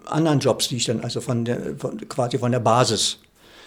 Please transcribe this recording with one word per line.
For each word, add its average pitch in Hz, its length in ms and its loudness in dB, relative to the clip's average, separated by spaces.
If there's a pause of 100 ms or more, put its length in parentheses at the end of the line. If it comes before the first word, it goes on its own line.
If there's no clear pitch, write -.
anderen 151 340 2
Jobs, - 280 2
die 127 100 -4
ich 113 80 -2
dann, 113 160 -2
also 117 180 -6
von 117 260 -2
der, - 340 -4
von, - 180 -6 (100)
quasi 123 300 -2
von 120 140 0
der 123 80 2
Basis. 113 580 2 (500)